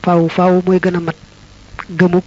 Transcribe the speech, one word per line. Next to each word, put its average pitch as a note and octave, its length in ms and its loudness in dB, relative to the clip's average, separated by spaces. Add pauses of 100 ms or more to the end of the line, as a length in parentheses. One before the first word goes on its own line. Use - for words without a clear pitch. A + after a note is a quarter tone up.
faaw, E3+ 260 2
faaw F3+ 360 2
mooy F#3 140 2
gën F3+ 160 -2
a F3 40 -2
mat E3 160 -8 (720)
gëmub F3+ 380 0